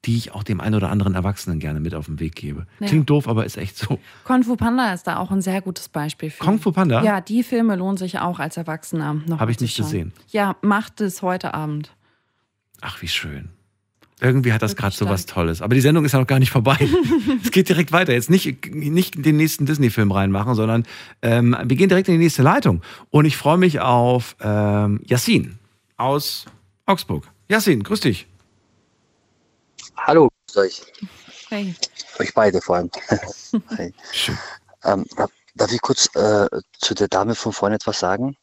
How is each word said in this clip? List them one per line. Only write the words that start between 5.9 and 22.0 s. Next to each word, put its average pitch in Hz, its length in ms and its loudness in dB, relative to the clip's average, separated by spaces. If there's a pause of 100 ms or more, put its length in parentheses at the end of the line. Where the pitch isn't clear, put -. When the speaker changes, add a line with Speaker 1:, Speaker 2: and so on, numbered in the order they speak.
Speaker 2:
für. - 120 -14
Speaker 1:
Kung 202 160 2
Fu 190 140 0
Panda? 165 320 2
Speaker 2:
Ja, 208 160 2
die 226 240 -2
Filme 226 320 0
lohnen 190 200 -4
sich 180 220 -6
auch 175 220 -4
als 151 160 -6
Erwachsener 156 580 -6
noch 156 240 -4
Speaker 1:
Hab 113 80 -2
Speaker 2:
mal 117 40 -2
Speaker 1:
ich 117 80 -2
Speaker 2:
zu 123 60 -2
Speaker 1:
nicht 110 120 -6
Speaker 2:
schauen. 113 100 -2
Speaker 1:
gesehen. 90 260 -6 (180)
Speaker 2:
Ja, 202 300 -2
macht 208 400 -2
es 196 220 -4
heute 180 320 -4
Abend. 151 380 -6 (880)
Speaker 1:
Ach, - 200 -14
wie 85 60 -12
schön. 76 440 -8 (680)
Irgendwie 123 320 2
hat 110 100 0
das 104 100 0
Speaker 2:
Wirklich 104 100 -6
Speaker 1:
grad 98 120 0
so 101 140 -2
was 95 140 -2
Speaker 2:
stark. - 140 -16
Speaker 1:
Tolles. 82 260 -2
Aber 113 140 0
die 135 40 6
Sendung 151 240 4
ist 143 80 0
ja 135 60 2
noch 131 80 2
gar 135 140 2
nicht 131 100 4
vorbei. 135 280 2
Speaker 2:
<laughs> 139 100 2 (560)
Speaker 1:
Es 233 80 -4
geht 190 160 4
direkt 160 240 2
weiter. 170 200 2
Jetzt 123 180 0
nicht, 165 440 0
nicht 151 500 -2
den 156 120 6
nächsten 151 300 2
Disney-Film 123 440 2
reinmachen, 98 460 0
sondern, 110 280 2 (380)
ähm, 120 400 4
wir 127 140 2
gehen 190 120 4
direkt 185 200 -2